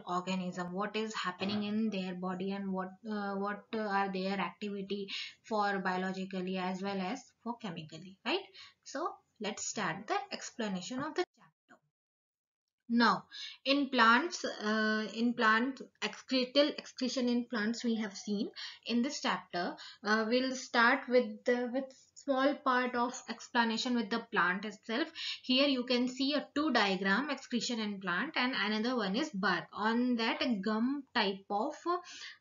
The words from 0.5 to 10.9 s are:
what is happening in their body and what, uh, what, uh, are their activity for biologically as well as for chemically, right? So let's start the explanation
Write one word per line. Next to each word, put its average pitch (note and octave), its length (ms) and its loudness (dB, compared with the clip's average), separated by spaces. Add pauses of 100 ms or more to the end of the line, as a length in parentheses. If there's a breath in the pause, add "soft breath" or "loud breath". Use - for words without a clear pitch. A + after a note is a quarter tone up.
what G#3 220 -4
is A3 180 -2
happening G3+ 520 -4
in G#3+ 260 0
their F#3 240 -4
body F#3 380 -4
and G3 200 -4
what, F#3 180 -4 (200)
uh, G3+ 240 -4
what, G3+ 300 -4 (100)
uh, A3 60 -2
are G3 320 0
their F#3+ 260 -2
activity G3 720 -6 (340 loud breath)
for G3+ 380 0
biologically F#3 760 -2
as F#3 240 -4
well G3 200 -4
as G#3 200 -4 (220)
for A#3 140 -6
chemically, E3+ 680 -12
right? E4+ 200 -2 (400 loud breath)
So E4 240 -6 (320)
let's G#3 260 -6
start F#3+ 400 -4
the G4 120 0 (120)
explanation G3 680 -6